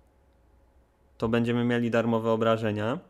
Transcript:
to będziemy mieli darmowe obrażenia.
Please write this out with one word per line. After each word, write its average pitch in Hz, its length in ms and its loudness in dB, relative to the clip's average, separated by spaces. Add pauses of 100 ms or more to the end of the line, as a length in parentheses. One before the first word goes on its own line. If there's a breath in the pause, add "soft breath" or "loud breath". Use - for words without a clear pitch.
(1160)
to 117 120 -4
będziemy 120 340 0
mieli 120 280 0
darmowe 113 400 0
obrażenia. 113 680 0 (100)